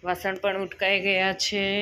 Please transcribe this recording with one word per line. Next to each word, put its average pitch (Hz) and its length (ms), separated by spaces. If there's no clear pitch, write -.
વાસણ 180 340
પણ 190 240
ઉટકાઈ 196 380
ગયા 190 340
છે 196 300